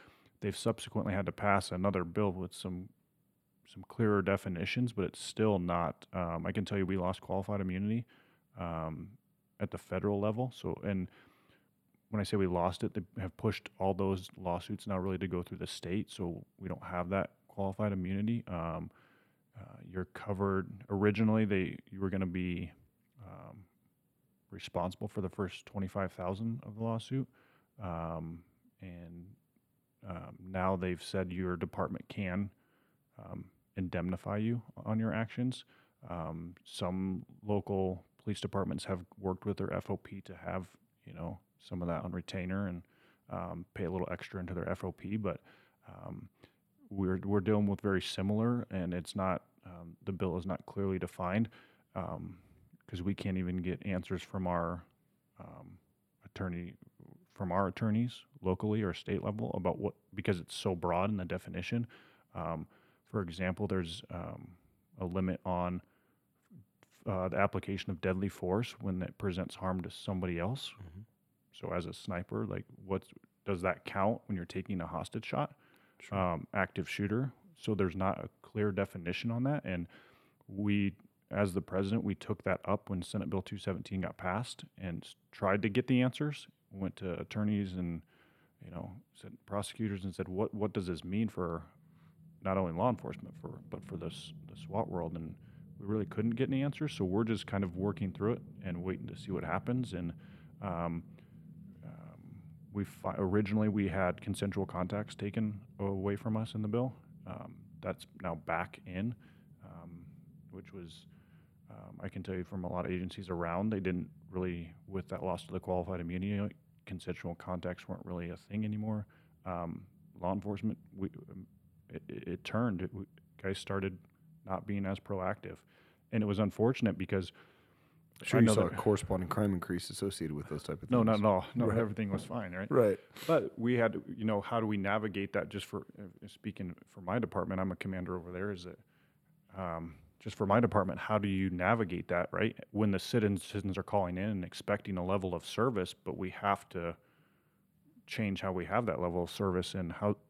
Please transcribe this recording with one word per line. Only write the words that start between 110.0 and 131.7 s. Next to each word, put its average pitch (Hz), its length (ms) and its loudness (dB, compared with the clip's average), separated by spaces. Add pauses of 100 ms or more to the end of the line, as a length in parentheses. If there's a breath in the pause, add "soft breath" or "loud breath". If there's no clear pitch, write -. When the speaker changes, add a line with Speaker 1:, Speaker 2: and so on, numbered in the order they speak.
Speaker 1:
which 98 200 -14
was, 87 360 -14 (640 soft breath)
um, 104 280 -16
I 98 100 -6
can 98 120 -6
tell 95 140 -4
you 90 80 -2
from 92 200 -6
a 87 80 -2
lot 87 140 0
of - 60 -2
agencies 90 400 -4
around, 87 400 2
they 101 80 2
didn't 90 300 0 (200)
really, 87 440 -2 (140)
with 95 220 -4
that 98 140 -4
loss 90 220 0
to - 60 -14
the 92 80 -4
qualified 90 400 0
immunity, 92 400 -2
like, 104 160 -2 (300)
consensual 87 500 -6
contacts 90 520 -4
weren't 92 180 -8
really 87 240 -4
a 87 60 -8
thing 107 300 -4
anymore. 107 400 -2 (400 soft breath)
Um, 87 360 -4 (380)
law 87 120 0
enforcement, 101 460 -2 (180)
we, 95 140 -4 (220)
um, 92 160 -14 (420)
it, - 180 -10
it, - 200 -10
it 92 160 -6
turned. 107 400 0
It, 87 100 -4
we, 95 120 -8 (360)
guys 95 160 -2
started 95 400 -2 (480)
not 95 220 -2
being 101 180 0
as 98 140 0
proactive. 98 580 -2 (560 soft breath)
And 113 80 4
it 107 40 2
was 101 140 4
unfortunate 107 580 4
because 92 340 0 (920 soft breath)
Speaker 2:
Sure, - 140 4
Speaker 1:
I 117 40 12
Speaker 2:
you 113 60 12
Speaker 1:
know 107 60 8
Speaker 2:
saw 104 120 8
Speaker 1:
that 82 80 0
Speaker 2:
a - 20 -4
corresponding 95 540 4
crime 104 240 4
increase 87 360 0
associated 85 460 -2
with 71 140 -4
those 76 120 -4
type - 220 -6
of - 80 -8
Speaker 1:
No, 123 100 8
not 110 120 8
Speaker 2:
things. 104 120 6
Speaker 1:
at - 20 8
all. 95 180 6 (100)
No, 127 120 4
Speaker 2:
Right. 107 100 4